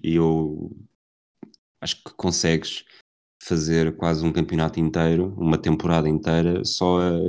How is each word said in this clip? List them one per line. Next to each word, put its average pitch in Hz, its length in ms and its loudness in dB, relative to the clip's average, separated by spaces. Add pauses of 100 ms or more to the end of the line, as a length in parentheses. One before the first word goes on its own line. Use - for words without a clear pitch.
e 82 120 0
eu 80 560 0 (1080)
acho - 220 -8
que - 100 -18
consegues - 720 -2 (560)
fazer 80 540 0
quase 82 300 0
um 80 60 2
campeonato 80 480 -2
inteiro, 82 580 0
uma 82 200 2
temporada 80 500 0
inteira, 82 560 0
só 90 360 2
a, 90 160 2 (140)